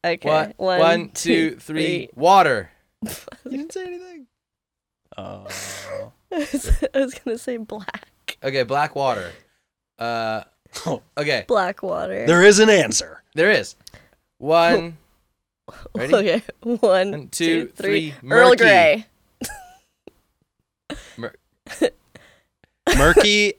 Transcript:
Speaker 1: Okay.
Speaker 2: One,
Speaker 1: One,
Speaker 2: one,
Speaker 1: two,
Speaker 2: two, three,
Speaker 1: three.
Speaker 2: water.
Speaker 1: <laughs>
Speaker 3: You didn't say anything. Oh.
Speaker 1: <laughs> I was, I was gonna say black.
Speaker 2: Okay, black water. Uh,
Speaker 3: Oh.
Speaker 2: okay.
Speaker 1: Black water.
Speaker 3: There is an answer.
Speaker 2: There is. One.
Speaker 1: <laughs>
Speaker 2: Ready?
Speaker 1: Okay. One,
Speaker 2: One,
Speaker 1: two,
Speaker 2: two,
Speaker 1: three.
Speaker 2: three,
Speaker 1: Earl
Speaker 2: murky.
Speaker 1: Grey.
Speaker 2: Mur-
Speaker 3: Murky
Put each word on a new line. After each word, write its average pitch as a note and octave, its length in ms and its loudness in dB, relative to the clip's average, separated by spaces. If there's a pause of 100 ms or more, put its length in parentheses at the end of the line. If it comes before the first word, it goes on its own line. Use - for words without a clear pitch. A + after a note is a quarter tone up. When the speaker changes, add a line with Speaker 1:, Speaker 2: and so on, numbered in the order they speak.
Speaker 1:
Okay. E3+ 240 -4
Speaker 2:
One, D#3 280 -2
Speaker 1:
One, F#3 220 -2
Speaker 2:
one, E3+ 300 2
Speaker 1:
two, E3 420 -2
Speaker 2:
two, - 60 -14
three, D#3 260 -8 (220)
Speaker 1:
three. - 100 -20
Speaker 2:
water. D3 560 2 (320)
Speaker 1:
<laughs> A3 60 -10 (360)
Speaker 3:
You C4 120 -10
didn't D#4 160 -12
say F#4 120 -10
anything. F4 420 -16 (920)
Oh. G2 300 -18
Speaker 1:
<laughs> - 840 -14
I F#4 60 -8
was, - 460 -4 (100)
I C4+ 60 -2
was C4 160 -4
gonna A#3 240 -10
say B3 180 -10
black. - 840 -16
Speaker 2:
Okay, C3+ 200 -4
black C#3+ 320 -4
water. A2+ 360 -4 (680)
Uh, A2+ 460 -6 (420)
Speaker 3:
Oh. D3+ 160 -6 (160)
Speaker 2:
okay. D3 300 -4
Speaker 1:
Black G3+ 360 -2
water. F3 440 -6
Speaker 3:
There F3 160 6
is G3+ 160 8
an A3 100 6
answer. C#3+ 540 0 (100)
Speaker 2:
There E3+ 180 0
is. C3 240 -2 (600)
One. E3 600 0 (520)
Speaker 1:
<laughs> - 460 -20
Speaker 2:
Ready? C3+ 200 0
Speaker 1:
Okay. G3+ 280 0 (200)
One, A#3 160 -4
Speaker 2:
One, A#3 480 0
Speaker 1:
two, E3 380 -2
Speaker 2:
two, - 100 -18
Speaker 1:
three. F#3+ 360 -4
Speaker 2:
three, C3+ 200 -18
Speaker 1:
Earl B3 180 6
Speaker 2:
murky. B3 140 6
Speaker 1:
Grey. G3 420 4 (2000)
Speaker 2:
Mur- A#2 180 -14 (1600)
Speaker 3:
Murky G3+ 600 4